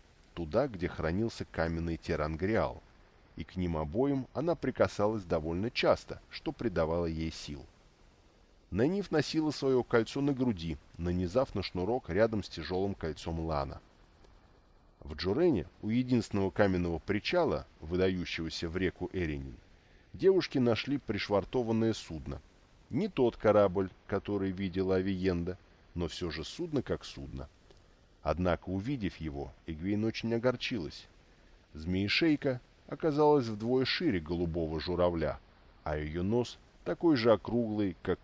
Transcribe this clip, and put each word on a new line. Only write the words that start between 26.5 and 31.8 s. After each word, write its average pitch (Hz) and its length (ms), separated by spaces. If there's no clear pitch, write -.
как 87 240
судно. 65 420
Однако, 82 480
увидев 101 480
его, 69 360
Эгвейн 92 380
очень 113 300
огорчилась. 117 720
Змеишейка 104 840